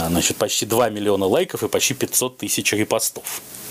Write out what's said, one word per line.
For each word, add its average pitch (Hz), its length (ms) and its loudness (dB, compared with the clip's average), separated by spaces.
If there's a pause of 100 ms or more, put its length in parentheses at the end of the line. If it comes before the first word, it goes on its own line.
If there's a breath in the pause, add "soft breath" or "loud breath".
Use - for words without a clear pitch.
значит, 87 280 2
почти 107 300 -2
два 113 220 4
миллиона 101 360 2
лайков 147 380 2
и 104 40 2
почти - 280 0
пятьсот - 420 -2
тысяч - 360 -2
репостов. - 680 -2 (300 loud breath)